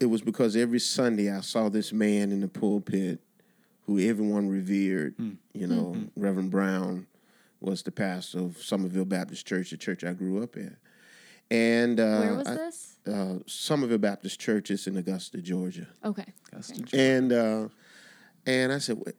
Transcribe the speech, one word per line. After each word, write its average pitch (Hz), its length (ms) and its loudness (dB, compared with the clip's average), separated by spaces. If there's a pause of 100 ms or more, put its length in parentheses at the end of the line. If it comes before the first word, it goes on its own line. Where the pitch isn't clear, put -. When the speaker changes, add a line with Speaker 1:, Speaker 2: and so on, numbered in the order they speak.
Speaker 1:
it 131 80 2
was 110 140 2
because 113 340 2
every 120 240 4
Sunday 113 520 2
I 98 100 -4
saw 110 280 0
this 104 240 0
man 104 380 4
in 98 80 0
the 98 80 0
pulpit 98 720 0 (640)
who 101 140 2
everyone 104 480 2
revered. 95 720 0
Speaker 2:
Hmm. 110 140 -6 (220)
Speaker 1:
You 95 140 -4
know, 87 260 0
Speaker 2:
Hmm. 107 100 -4 (120)
Speaker 1:
Reverend 95 360 0
Brown 92 540 0 (540)
was - 240 -4
the 185 80 -8
pastor 92 480 -4
of 90 180 -4
Somerville 95 480 -2
Baptist 92 400 -4
Church, 92 260 -4
the 82 60 -10
church - 260 -6
I 87 100 -4
grew 95 280 -2
up 120 160 -10
in. - 180 -12 (760)
And, 117 480 4
uh, 107 200 4
Speaker 3:
Where 104 160 4
was - 120 -2
Speaker 1:
I, - 80 -2
Speaker 3:
this? - 400 -8 (100)
Speaker 1:
uh, 190 400 -2
Somerville 131 540 0
Baptist 101 400 -2
Church 107 320 0
is 98 160 -4
in 95 100 -2
Augusta, 92 440 -6
Georgia. 170 460 -4 (160)
Speaker 3:
Okay. 202 220 -6 (260)
Speaker 2:
Augusta, - 220 -14
Speaker 3:
Okay. 262 100 -10
Speaker 2:
Georgia. - 140 -2
Speaker 1:
And, 131 360 4
uh, 110 340 2 (800)
and 131 280 2
I 143 60 -2
said, 117 180 -4
"Well, - 220 -10